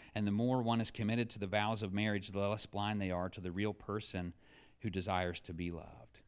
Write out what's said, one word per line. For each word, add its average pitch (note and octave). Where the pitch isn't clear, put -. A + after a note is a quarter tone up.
and G#2
the G2+
more B2
one A#2
is A2+
committed A2+
to -
the G2+
vows G#2
of F#2+
marriage, G2+
the G2
less G2+
blind G#2
they F#2
are F2+
to F#2+
the F2+
real G2+
person G2
who G#2+
desires F2+
to -
be E2+
loved. D#2